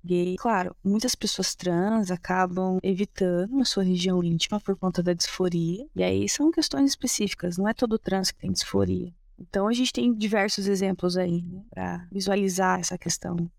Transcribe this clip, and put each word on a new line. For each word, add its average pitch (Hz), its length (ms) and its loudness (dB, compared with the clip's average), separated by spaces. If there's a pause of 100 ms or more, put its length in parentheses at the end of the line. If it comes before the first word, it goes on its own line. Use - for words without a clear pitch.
Gay. 180 320 2
Claro, 190 460 0
muitas 220 340 2
pessoas - 400 -2
trans 185 560 0
acabam 185 720 0
evitando 190 760 0
a 247 40 4
sua - 180 0
região 180 400 2
íntima 170 380 0
por 196 160 -2
conta 180 260 -2
da 180 100 2
disforia. 175 800 -2
E 185 100 0
aí 196 240 2
são 302 240 2
questões 277 380 2
específicas, 190 680 -2
não 196 80 2
é 220 80 2
todo 220 240 0
trans 190 320 0
que - 80 -14
tem 190 140 -4
disforia. 180 600 0 (240)
Então 196 300 -2
a 226 60 2
gente 247 200 0
tem 240 220 2
diversos 208 540 0
exemplos 185 480 0
aí, 175 260 0
né, 180 260 -12
pra 180 440 -8
visualizar 190 680 0
essa 180 180 -6
questão 175 640 -4